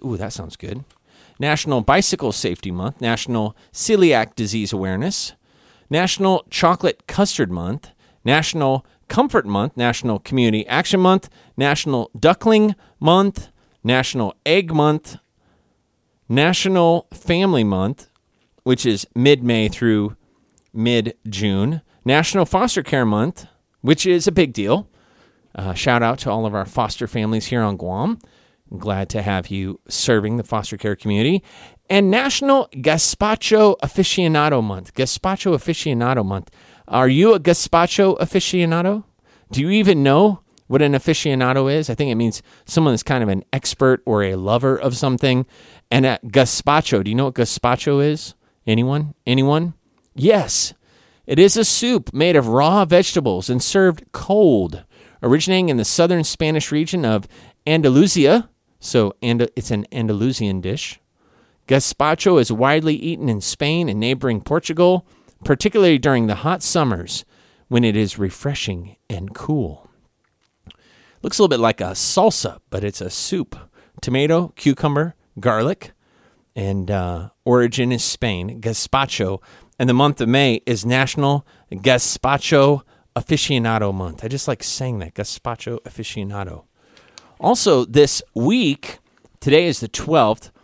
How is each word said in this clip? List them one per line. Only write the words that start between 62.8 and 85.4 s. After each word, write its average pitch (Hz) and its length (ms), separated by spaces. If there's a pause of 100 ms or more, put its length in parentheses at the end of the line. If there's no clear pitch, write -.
eaten 160 340
in 107 100
Spain 156 480
and 104 120
neighboring 120 420
Portugal, 170 680 (380)
particularly 175 520
during 127 300
the 104 80
hot 170 260
summers 120 640 (460)
when 120 160
it 107 100
is 107 240
refreshing 98 800 (120)
and 98 240
cool. 113 560 (1300)
Looks - 180
a 214 40
little 156 120
bit 117 60
like 113 180
a 92 120
salsa, - 680 (100)
but 95 140
it's 101 160
a 90 100
soup. - 460 (460)
Tomato, 151 560
cucumber, 147 580 (240)
garlic, 117 520 (640)
and, 98 380
uh, 90 380 (160)
origin 123 480
is 117 100
Spain, 107 560
gazpacho. 113 800 (400)
And 127 80
the 123 60
month 139 260
of 120 80
May 127 380
is 113 200
National 139 600 (240)
Gazpacho 139 1080 (340)
Aficionado 113 800
Month. 90 300
I 113 40
just 131 200
like 123 160
saying 127 360
that, 82 140
Gazpacho 117 680